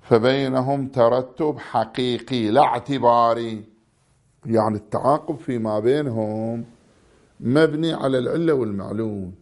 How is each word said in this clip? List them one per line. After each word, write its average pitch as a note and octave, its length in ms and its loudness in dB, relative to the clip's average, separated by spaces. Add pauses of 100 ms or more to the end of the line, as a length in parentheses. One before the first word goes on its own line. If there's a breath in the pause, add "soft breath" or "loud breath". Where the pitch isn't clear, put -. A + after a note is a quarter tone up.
فبينهم C3 840 0
ترتب B2+ 720 0
حقيقي A#2+ 920 -2
لا C3 100 6
اعتباري، A#2 1000 2 (800)
يعني A2 300 0
التعاقب C3+ 640 -2
فيما A2 420 -4
بينهم A2+ 880 -2 (760 soft breath)
مبني D3+ 540 2
على C3+ 240 0
العلة D3+ 360 0
والمعلول، G#2 760 -4 (100)